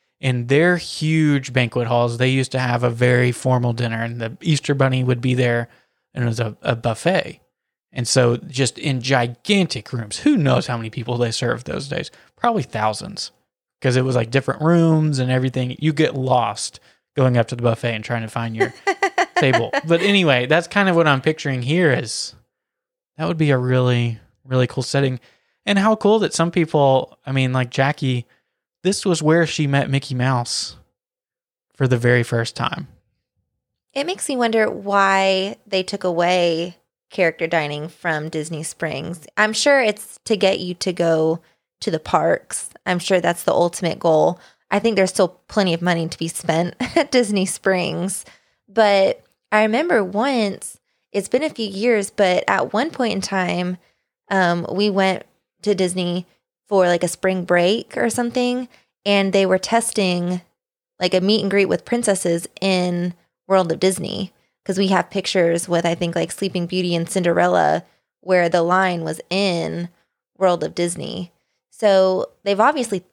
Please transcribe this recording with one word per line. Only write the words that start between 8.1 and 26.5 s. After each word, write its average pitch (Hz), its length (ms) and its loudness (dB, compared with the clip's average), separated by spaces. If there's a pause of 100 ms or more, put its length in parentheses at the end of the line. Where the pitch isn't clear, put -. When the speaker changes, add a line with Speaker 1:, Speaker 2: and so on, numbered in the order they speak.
Speaker 1:
just 127 420 -4
in 131 220 -2
gigantic 127 920 -2
rooms, 113 260 -8
who 294 180 2
knows 135 300 2
how 123 100 -6
many 113 140 -8
people 120 280 -6
they 117 120 0
served 120 360 -4
those 139 220 -8
days? 135 220 -8 (260)
Probably 226 280 0
thousands, 107 680 -6 (500)
'cause 127 160 2
it 131 80 2
was, 131 120 0
like, 117 140 -2
different - 320 -2
rooms 160 580 4
and 127 100 0
everything. 127 480 -2
You 156 140 0
get 147 240 0
lost 123 640 -2 (340)
going 127 220 2
up 117 120 4
to 123 80 -8
the 120 60 -8
buffet 117 320 0
and 107 100 -6
trying 117 180 -4
to 113 60 -8
find 113 280 -6
your - 180 -2 (320)
Speaker 2:
<laughs> - 300 -4
Speaker 1:
table. - 340 2 (160)
But 170 160 2
anyway, 170 440 4
that's 160 220 2
kind 202 200 2
of 170 80 4
what 165 120 4
I'm 135 120 4
picturing 131 420 -2
here 151 300 2
is - 420 -4 (840)
that 156 100 -4
would 160 120 -2
be 151 120 2
a 131 80 4
really, 123 600 2 (260)
really 127 220 0
cool 131 160 -4
setting. 135 360 0 (460)
And 202 140 0
how 214 180 4
cool 214 240 4
that - 140 -2
some 170 160 0